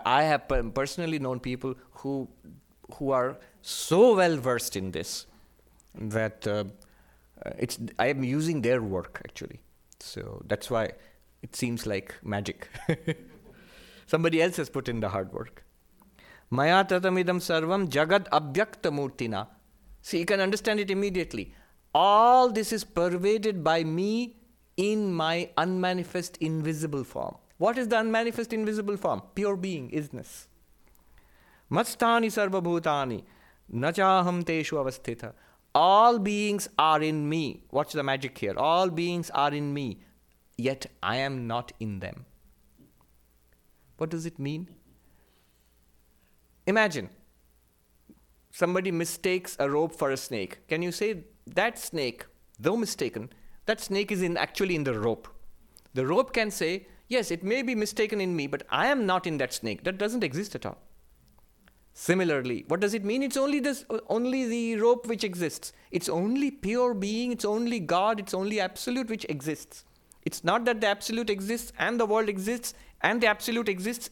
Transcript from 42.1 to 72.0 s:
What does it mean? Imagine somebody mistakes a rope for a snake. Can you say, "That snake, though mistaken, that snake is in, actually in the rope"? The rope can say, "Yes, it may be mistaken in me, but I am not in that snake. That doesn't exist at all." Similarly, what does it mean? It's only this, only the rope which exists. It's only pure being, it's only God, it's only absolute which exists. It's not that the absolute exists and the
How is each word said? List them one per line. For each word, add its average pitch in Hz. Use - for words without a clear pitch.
What 160
does 165
it 165
mean? 156
Imagine 185
somebody 180
mistakes 180
a 139
rope 156
for 139
a 135
snake. -
Can 165
you 175
say, 202
"That 226
snake, 139
though 165
mistaken, 127
that 214
snake 196
is 190
in, 175
actually -
in 151
the 127
rope"? 110
The 127
rope 185
can 220
say, 185
"Yes, 240
it 170
may 233
be 247
mistaken 214
in 185
me, 147
but 143
I 160
am 269
not 185
in 160
that 131
snake. 107
That 190
doesn't 214
exist 175
at -
all." -
Similarly, 151
what 175
does 202
it 202
mean? 233
It's 269
only 285
this, 269
only 254
the 233
rope 240
which 226
exists. 175
It's 180
only 233
pure 247
being, 214
it's 226
only 233
God, 190
it's 196
only 202
absolute 226
which 220
exists. 147
It's -
not 214
that 233
the 220
absolute 214
exists 208
and 233
the 226